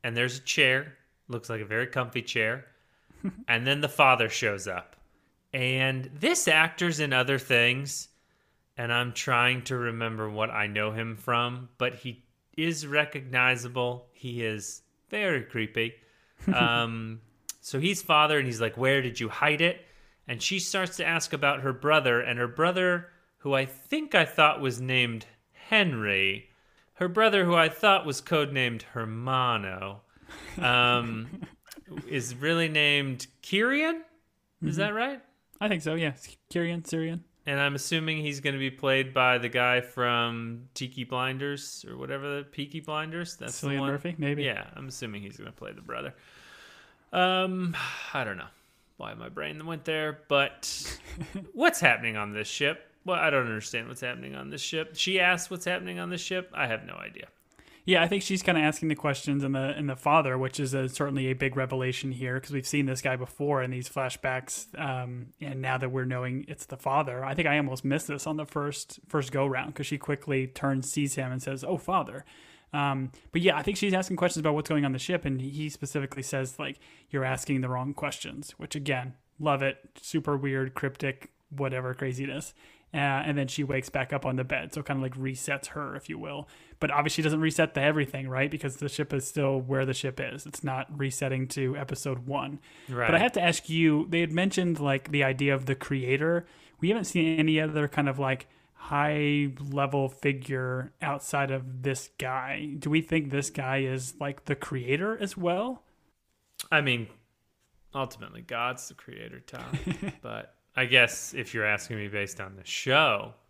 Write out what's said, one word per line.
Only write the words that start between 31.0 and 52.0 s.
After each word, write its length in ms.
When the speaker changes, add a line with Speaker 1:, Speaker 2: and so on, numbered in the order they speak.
Speaker 2:
<laughs> 360
Speaker 1:
is 280
really 340
named 560
Kyrian? 600
Is 140
Speaker 2:
Mm-hmm. 60
Speaker 1:
that 120
right? 280
Speaker 2:
I 100
think 120
so, 140
yeah. 180
Kyrian, 320
Syrian. 380
Speaker 1:
And 160
I'm 140
assuming 420
he's 240
gonna 160
be 140
played 420
by 240
the 100
guy 320
from 840
Peaky 300
Blinders 840
or 100
whatever, 420
the 40
Peaky 380
Blinders? 560
That's 240
the 80
Speaker 2:
Cillian 100
Speaker 1:
one. 120
Speaker 2:
Murphy, 260
maybe. 260
Speaker 1:
Yeah, 220
I'm 140
assuming 320
he's 160
gonna 160
play 180
the 100
brother. 320
Um, 600
I 100
don't 140
know 100
why 160
my 160
brain 360
went 200
there, 420
but 720
Speaker 2:
<laughs> 280
Speaker 1:
what's 260
happening 380